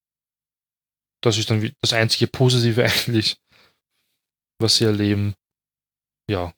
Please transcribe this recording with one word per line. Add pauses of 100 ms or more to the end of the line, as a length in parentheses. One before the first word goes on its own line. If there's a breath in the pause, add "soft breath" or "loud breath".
(1200)
das
ist
dann
wie-,
das
einzige
Positive
<laughs>
eigentlich, (1200 soft breath)
was
sie
erleben. (960)
Ja.